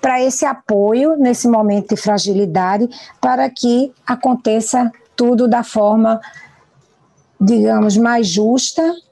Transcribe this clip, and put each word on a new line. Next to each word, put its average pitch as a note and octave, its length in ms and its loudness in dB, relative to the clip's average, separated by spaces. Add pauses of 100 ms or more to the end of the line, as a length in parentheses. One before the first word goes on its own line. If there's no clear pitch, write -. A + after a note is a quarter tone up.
para B3+ 180 0
esse B3+ 260 -2
apoio B3 680 0
nesse B3 320 0
momento G#3+ 460 0
de - 80 -6
fragilidade, G3+ 880 -2 (320)
para B3+ 280 0
que B3+ 420 -2 (160)
aconteça A#3+ 840 -2 (240)
tudo B3 320 2
da A#3 160 0
forma, A3 560 2 (1200)
digamos, G#3+ 580 2
mais A#3 300 0
justa B3 680 0 (160)